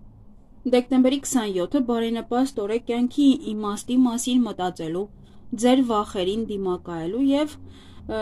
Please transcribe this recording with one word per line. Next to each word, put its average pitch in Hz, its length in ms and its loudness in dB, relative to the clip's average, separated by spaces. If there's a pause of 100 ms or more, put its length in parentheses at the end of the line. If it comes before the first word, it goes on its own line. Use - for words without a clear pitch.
(600)
Դեկտեմբերի 254 560 2
քսանյոթը 214 640 -2
բարենպաստ 233 800 -2
օր 202 120 -4
է 226 80 -2
կյանքի 247 460 0 (180)
իմաստի 214 540 -4
մասին 247 480 2
մտածելու, 180 560 -4 (520)
ձեր 247 300 4
վախերին 214 640 -2
դիմակայելու 185 800 -4
և, 285 320 2
ը, - 640 -10